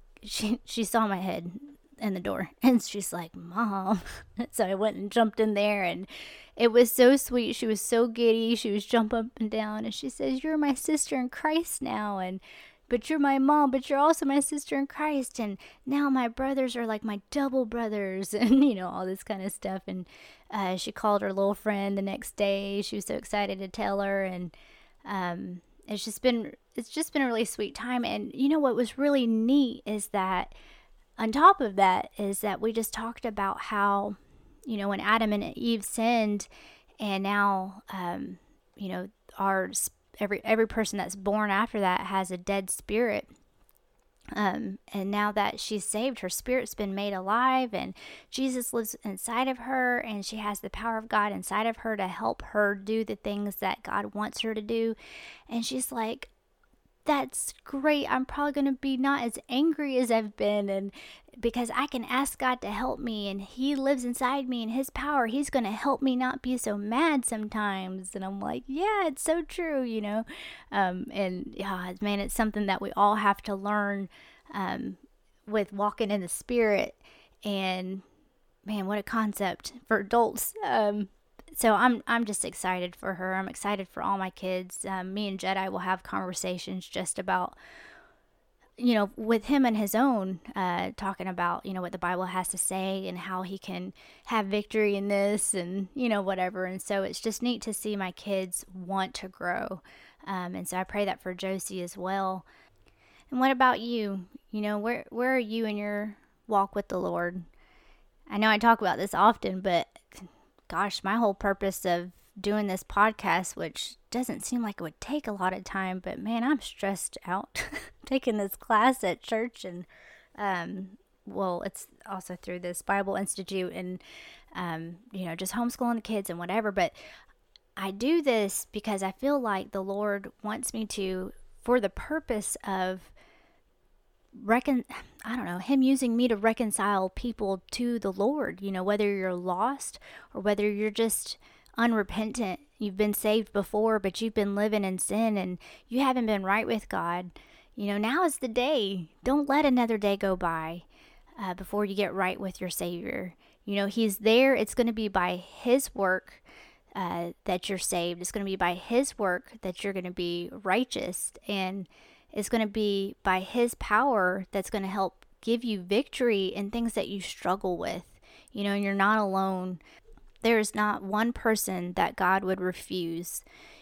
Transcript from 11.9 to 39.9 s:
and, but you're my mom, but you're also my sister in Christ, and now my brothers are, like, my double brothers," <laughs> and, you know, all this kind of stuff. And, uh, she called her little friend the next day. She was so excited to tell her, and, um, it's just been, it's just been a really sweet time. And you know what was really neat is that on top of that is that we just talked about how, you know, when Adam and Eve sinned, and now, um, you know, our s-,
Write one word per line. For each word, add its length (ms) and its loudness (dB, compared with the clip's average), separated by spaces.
and, 220 -4
but 200 0
you're 100 2
my 200 4
mom, 320 6
but 180 -2
you're 100 2
also 280 4
my 140 4
sister 360 -2
in 100 0
Christ, 520 -2
and 180 -4
now 240 2
my 180 4
brothers 480 0
are, 100 -2
like, 180 -2
my 160 -4
double 340 2
brothers," 720 -2
<laughs> 80 0
and, 220 8
you 100 6
know, 140 -4
all 180 -4
this 160 -4
kind 200 -6
of 100 -4
stuff. 340 -6
And, 200 -6
uh, 260 -2
she 160 -6
called 300 2
her 100 -2
little 220 2
friend 420 -2
the 60 0
next 340 -6
day. 460 0
She 140 -6
was 100 -6
so 80 -4
excited 460 -2
to 80 -6
tell 320 -2
her, 240 0
and, 260 -4
um, 560 -4
it's 180 -6
just 160 -8
been, 340 2
it's 160 -8
just 220 -4
been 100 2
a 40 4
really 180 2
sweet 300 -4
time. 300 -2
And 300 -4
you 140 4
know 100 6
what 180 4
was 220 0
really 280 4
neat 580 4
is 240 -4
that 460 0
on 120 0
top 300 8
of 160 0
that 400 6
is 240 -2
that 200 -2
we 120 0
just 200 -2
talked 320 -8
about 360 -2
how, 560 2
you 120 -2
know, 120 0
when 120 -2
Adam 320 4
and 240 -2
Eve 280 0
sinned, 640 0
and 240 -2
now, 600 0
um, 460 -6
you 120 -8
know, 200 -6
our 320 2
s-, 200 -2